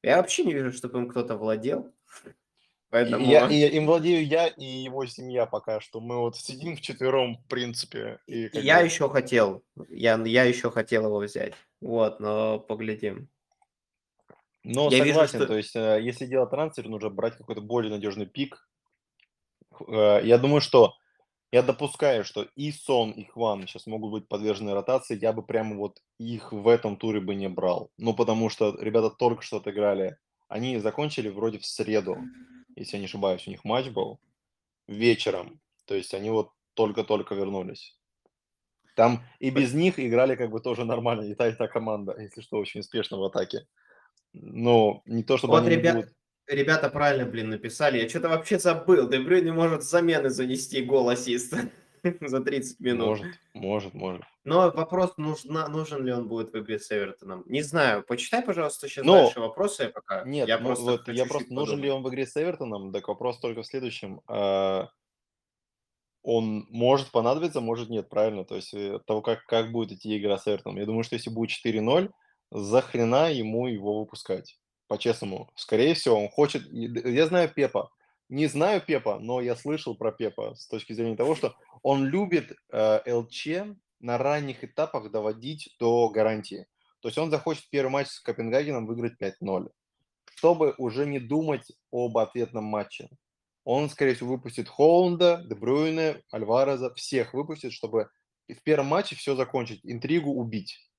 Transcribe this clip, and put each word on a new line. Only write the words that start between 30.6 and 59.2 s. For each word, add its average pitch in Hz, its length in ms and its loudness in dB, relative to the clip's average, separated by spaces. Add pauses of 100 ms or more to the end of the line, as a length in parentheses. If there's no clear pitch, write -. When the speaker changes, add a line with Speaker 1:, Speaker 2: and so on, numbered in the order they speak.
Speaker 2:
закончили 110 500 -4
вроде 104 300 -4
в - 80 -14
среду, 101 500 -2 (580)
если - 220 -12
я 101 40 -8
не 95 60 -10
ошибаюсь, 95 400 -2
у 98 40 -12
них - 140 -16
матч 123 240 -2
был 101 300 -6 (680)
вечером. 104 760 0 (240)
То 101 100 -6
есть 92 200 -6
они 101 160 -6
вот 110 200 0 (240)
только-только 107 600 0
вернулись. 98 640 -6 (960)
Там 117 280 4 (160)
и 131 140 -2
Speaker 1:
П- 139 80 2
Speaker 2:
без 123 120 0
них 170 260 2
играли 127 360 2
как 117 160 -4
бы 113 100 -6
тоже 120 240 -4
нормально, 117 380 -2
и 104 120 -8
та, 120 140 0
и 110 60 -4
та 113 120 -2
команда, 107 520 -6
если 107 220 -16
что, - 160 -8
очень 104 240 -6
успешно 101 360 -6
в 95 80 -4
атаке. - 420 -6 (680)
Ну, 113 720 2
не 117 180 -4
то 135 140 2
чтобы 117 200 4
Speaker 1:
Вот - 20 10
Speaker 2:
они 120 120 4
не - 60 6
Speaker 1:
ребя-, 170 160 4
Speaker 2:
будут. 113 200 -4 (340)
Speaker 1:
ребята 139 420 2
правильно, 143 360 2
блин, 110 240 -6
написали. 120 500 -2
Я 113 80 0
че-то 165 220 -2
вообще 160 300 0
забыл. 170 500 4
Де - 100 2
Брюйне 165 320 4
может 160 320 2
с - 60 -10
замены 165 400 4
занести 127 520 -2
гол, 123 280 4
ассист 123 440 -2 (500)
<laughs> 175 180 -2
за 135 200 -2
тридцать 131 380 -4
минут. 117 280 0
Speaker 2:
Может, 104 200 -2 (260)
может, 98 400 -4
может. 92 300 -8 (200)
Speaker 1:
Но 170 280 4
вопрос, 180 460 -2
нужна, 156 500 -6
нужен 147 360 -6
ли 127 100 -2
он 120 140 -4
будет 113 260 -6
в 113 60 -6
игре 107 200 -8
с - 120 -10
Эвертоном. 95 540 -6
Не 139 160 -4
знаю. 139 420 0
Почитай, 226 380 -2
пожалуйста, 165 460 -4
щас 135 180 -6
Speaker 2:
Ну, 170 80 10 (100)